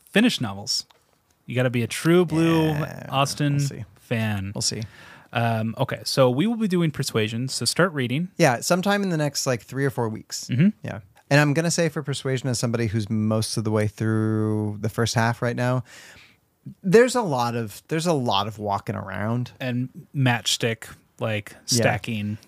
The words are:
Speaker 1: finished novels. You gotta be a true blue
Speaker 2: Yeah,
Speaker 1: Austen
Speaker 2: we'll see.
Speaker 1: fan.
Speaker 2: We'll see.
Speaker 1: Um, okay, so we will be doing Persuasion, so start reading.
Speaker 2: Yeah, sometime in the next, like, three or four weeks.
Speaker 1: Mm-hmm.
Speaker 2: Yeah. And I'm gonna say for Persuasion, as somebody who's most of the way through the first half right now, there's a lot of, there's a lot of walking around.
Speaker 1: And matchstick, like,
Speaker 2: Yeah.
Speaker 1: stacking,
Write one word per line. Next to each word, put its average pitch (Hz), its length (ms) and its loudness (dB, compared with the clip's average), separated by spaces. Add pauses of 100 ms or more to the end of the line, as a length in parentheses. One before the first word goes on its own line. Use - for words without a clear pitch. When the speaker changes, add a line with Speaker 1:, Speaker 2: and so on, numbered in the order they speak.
Speaker 1:
finished 220 320 4
novels. 101 440 -4 (600)
You 117 100 -6
gotta 127 140 2
be 120 140 0
a 110 40 -2
true 170 380 4
blue 160 440 2
Speaker 2:
Yeah, - 400 -4
Speaker 1:
Austen 143 480 0
Speaker 2:
we'll 143 100 0
see. - 180 -8 (100)
Speaker 1:
fan. 107 600 -4
Speaker 2:
We'll - 60 -6
see. 110 200 -2 (500)
Speaker 1:
Um, 113 460 -2
okay, 113 260 -2
so 131 260 4
we 131 180 2
will 233 100 0
be 220 100 0
doing 170 240 2
Persuasion, 117 560 -2
so - 180 -4
start 170 280 2
reading. 139 440 -2
Speaker 2:
Yeah, 131 220 4
sometime 196 440 2
in 190 60 -2
the 165 80 0
next, 147 300 -2
like, 127 160 0
three 135 220 -4
or 139 40 4
four 120 200 -2
weeks. - 360 -10
Speaker 1:
Mm-hmm. 139 240 4 (140)
Speaker 2:
Yeah. - 160 -8 (300)
And 143 100 6
I'm 147 140 4
gonna 160 180 0
say 165 180 0
for 151 140 -8
Persuasion, 131 460 -4
as 117 100 0
somebody 117 280 0
who's 104 220 -2
most 110 480 0
of 113 60 -2
the 107 80 0
way 107 160 2
through 107 920 0
the 110 80 -2
first 117 260 -2
half 117 260 0
right 120 140 -2
now, 123 280 0 (960)
there's 220 340 6
a 247 60 2
lot 123 340 0
of, 113 320 -6
there's 160 200 -2
a 175 60 4
lot 110 340 2
of 104 120 -10
walking 104 360 -2
around. 101 640 -4
Speaker 1:
And 127 300 -4 (260)
matchstick, 120 760 0 (300)
like, 107 320 -4 (160)
Speaker 2:
Yeah. 127 140 0
Speaker 1:
stacking, 107 560 -2 (100)